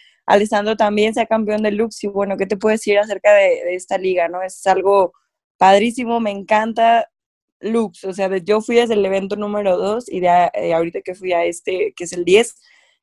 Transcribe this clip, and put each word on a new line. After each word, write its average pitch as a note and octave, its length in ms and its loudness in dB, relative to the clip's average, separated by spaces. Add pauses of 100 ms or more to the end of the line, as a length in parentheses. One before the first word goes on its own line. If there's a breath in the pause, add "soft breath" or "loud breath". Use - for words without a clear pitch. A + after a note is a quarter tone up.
(260 soft breath)
Alessandro G#3 500 0
también G#3 380 0
sea A3+ 120 -2
campeón G#3+ 360 -2
de G#3+ 80 0
Lux, A3 320 -4
y, G#3 60 -4
bueno, G3 280 -4
¿qué G3 100 -4
te G3+ 100 -4
puedo G#3+ 160 0
decir G#3 260 0
acerca G#3 360 2
de, F#3+ 320 4
de F3+ 100 -4
esta F#3 220 -6
liga, F3+ 300 0
no? F3+ 140 -8
Es - 240 -8
algo F#3+ 460 2 (460)
padrísimo, A3+ 600 2
me G#3+ 140 -4
encanta A3 760 0 (500)
Lux, G#3+ 460 -4
o F#3+ 80 -8
sea, F#3+ 160 -4
de, F#3+ 160 -4
yo G#3+ 160 2
fui A#3 160 -2
desde A#3 180 2
el G3+ 120 0
evento F#3+ 280 -2
número G#3 440 -2
dos G#3+ 340 -4
y F#3 80 -4
de F3+ 80 2
a-, F3 260 4
eh, E3+ 200 -2
ahorita E3+ 260 -2
que F#3 140 -10
fui F#3 180 -6
a E3+ 140 0
este, F3 500 -4
que F3 80 -10
es E3+ 80 -12
el F3 140 -6
diez, G3 280 4 (480 soft breath)